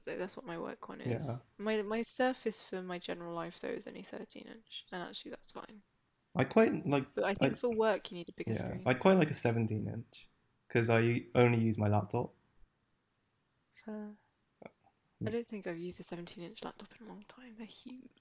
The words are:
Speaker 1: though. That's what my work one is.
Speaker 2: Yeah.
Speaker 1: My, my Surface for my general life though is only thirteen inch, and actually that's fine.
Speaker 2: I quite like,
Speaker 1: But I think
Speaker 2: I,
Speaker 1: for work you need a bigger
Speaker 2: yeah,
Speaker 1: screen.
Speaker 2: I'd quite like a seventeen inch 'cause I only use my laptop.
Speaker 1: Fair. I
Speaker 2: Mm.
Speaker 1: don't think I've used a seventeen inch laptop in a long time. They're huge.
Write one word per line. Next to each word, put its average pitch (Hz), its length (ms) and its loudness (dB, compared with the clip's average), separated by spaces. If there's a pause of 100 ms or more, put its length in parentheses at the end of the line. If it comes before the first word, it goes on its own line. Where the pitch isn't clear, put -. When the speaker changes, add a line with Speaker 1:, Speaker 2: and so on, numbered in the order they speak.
Speaker 1:
though. - 120 -6
That's 185 200 -6
what 262 80 -14
my 170 140 -8
work - 300 -8
one - 120 -12
is. 123 280 -2
Speaker 2:
Yeah. 123 80 -4 (200)
Speaker 1:
My, 214 240 -2
my 220 200 -2
Surface 254 600 0
for 185 180 -6
my 180 180 -6
general 170 360 -8
life 170 260 -6
though - 80 -6
is - 180 -8
only 196 160 -12
thirteen - 440 -14
inch, - 440 -16
and 180 120 -8
actually 202 280 -10
that's - 200 -14
fine. 214 300 -16 (540)
Speaker 2:
I 131 80 2
quite 220 440 4
like, 139 180 4 (100)
Speaker 1:
But 208 100 0
I 196 100 4
think - 180 4
Speaker 2:
I, - 40 -6
Speaker 1:
for 247 180 0
work 214 360 2
you 180 60 -8
need 170 120 -10
a - 40 -18
bigger - 200 -4
Speaker 2:
yeah, - 20 2
Speaker 1:
screen. - 300 -4
Speaker 2:
I'd - 140 4
quite 190 180 8
like 156 140 6
a - 40 -4
seventeen 107 520 0
inch - 400 -10 (420)
'cause 117 200 4
I 117 360 4 (100)
only 120 240 8
use 113 180 4
my 107 100 2
laptop. 104 460 2 (1500)
Speaker 1:
Fair. 214 300 -12 (1120)
I 220 40 -2
Speaker 2:
Mm. - 0 -
Speaker 1:
don't 233 180 -4
think 196 200 -10
I've 170 100 -6
used 175 220 -10
a 180 40 -10
seventeen 175 400 -10
inch 208 200 -12
laptop - 260 -12 (100)
in 226 60 -20
a 214 40 -16
long 196 180 -16
time. 247 300 -20
They're 226 100 -12
huge. 254 420 -18 (120)